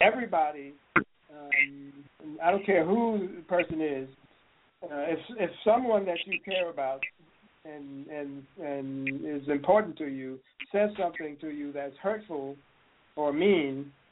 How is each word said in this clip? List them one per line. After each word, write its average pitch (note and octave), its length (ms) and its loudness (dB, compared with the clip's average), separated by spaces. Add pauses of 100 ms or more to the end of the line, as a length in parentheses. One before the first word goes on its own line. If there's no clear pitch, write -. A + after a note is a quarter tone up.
Everybody, E3 720 2 (240)
um, C#3+ 1080 -4 (380)
I E3+ 80 4
don't G3 140 4
care F#3 200 6
who G#3+ 520 2
the E3+ 60 -14
person E3 380 0
is, C3+ 280 -2 (760)
uh, D3 240 -6
if, E3 100 -2 (200)
if F3+ 120 0 (140)
someone A3+ 420 4
that F3 180 0
you G3 160 -4
care F#3 300 -2
about C3+ 320 -4 (640)
and, C#3 420 -12
and, C#3+ 400 -10 (180)
and C3+ 640 -4
is C#3+ 220 -6
important D3+ 500 4
to D#3 80 -6
you C3 320 -8 (340)
says G#3 260 4
something E3 420 -4
to D#3 100 -8
you D3 220 -8
that's C#3 260 -8
hurtful D#3+ 580 -6 (600)
or D3 160 2
mean, C#3+ 600 4 (200)